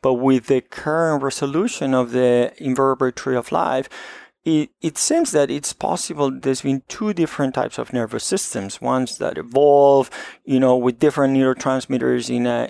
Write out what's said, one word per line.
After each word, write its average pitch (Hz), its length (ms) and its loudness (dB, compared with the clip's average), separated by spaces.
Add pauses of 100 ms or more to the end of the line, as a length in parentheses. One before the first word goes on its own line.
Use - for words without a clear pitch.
but 131 120 2
with 127 340 2
the 131 140 2
current 156 640 -2
resolution 139 680 -2
of 123 180 0
the 123 440 2
invertebrate 131 640 0
tree 131 180 -4
of 117 160 -4
life, 139 380 -2 (560)
it, 156 240 0 (100)
it 160 180 -6
seems 320 340 0
that 143 200 2
it's 143 220 -6
possible 151 580 -2
there's 135 300 -4
been 139 260 -2
two 214 260 -4
different 151 400 -2
types - 240 -4
of 120 140 -8
nervous 113 320 -4
systems, - 560 -6
ones 127 380 -2
that - 200 -4
evolve, 139 720 4 (360)
you 131 160 2
know, 127 160 6
with 123 200 0
different 135 380 2
neurotransmitters 127 960 0
in 123 140 0
a, 120 220 -2